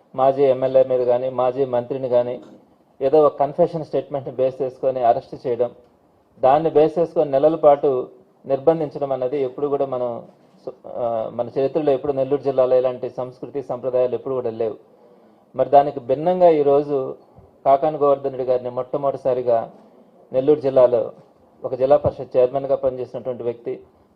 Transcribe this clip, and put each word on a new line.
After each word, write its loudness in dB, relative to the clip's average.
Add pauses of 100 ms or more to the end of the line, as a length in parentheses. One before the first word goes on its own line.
(140)
మాజీ 2
ఎమ్మెల్యే 4
మీద 0
కానీ, 2
మాజీ 0
మంత్రిని -4
కానీ 0 (580)
ఏదో 4
ఒక 0
కన్ఫెషన్ 0
స్టేట్మెంట్ని -6
బేస్ -2
చేసుకొని -4
అరెస్ట్ 0
చేయడం, -2 (680)
దాన్ని 4
బేస్ 2
చేసుకొని 0
నెలల 2
పాటు 2 (380)
నిర్బంధించడం -2
అన్నది -4
ఎప్పుడు -6
కూడా -2
మనం, -6 (580)
ఆ, -6
మన -6
చరిత్రలో 0
ఎప్పుడు -2
నెల్లూరు -2
జిల్లాలో 2
ఇలాంటి -2
సంస్కృతి, -12
సంప్రదాయాలు -4
ఎప్పుడు -6
కూడా -4
లేవు. -6 (800)
మరి 0
దానికి 4
భిన్నంగా 2
ఈరోజు 2 (520)
కాకాని 2
గోవర్ధన్ 0
రెడ్డి -6
గారిని -2
మొట్టమొదటిసారిగా -4 (600)
నెల్లూరు 2
జిల్లాలో 2 (520)
ఒక -8
జిల్లా 4
పరిషత్ -4
చైర్మన్గా 0
పనిచేసినటువంటి -6
వ్యక్తి, -8 (340)